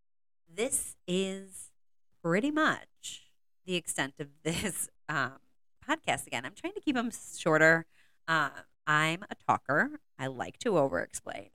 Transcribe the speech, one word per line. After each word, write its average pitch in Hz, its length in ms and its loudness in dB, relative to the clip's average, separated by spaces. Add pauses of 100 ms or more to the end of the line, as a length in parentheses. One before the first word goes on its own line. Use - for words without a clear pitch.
(540)
this 226 420 -2 (120)
is 190 640 -4 (500)
pretty 208 300 2
much - 800 -2 (340)
the 180 100 -2
extent 143 440 -4
of 143 80 -8 (160)
this, 170 460 -4 (200)
um, 135 300 -4 (480)
podcast. - 400 -2
Again, 127 180 -4
I'm 165 80 -12
trying 359 200 -8
to 427 80 -10
keep 277 140 0
'em 240 120 0
s-, - 300 -12
shorter. 160 480 6 (420)
Uh, 151 240 2 (340)
I'm 160 440 2
a - 60 -12
talker. 196 640 0 (200)
I 131 80 -4
like 117 320 -8
to 208 180 2
over-explain. - 760 -2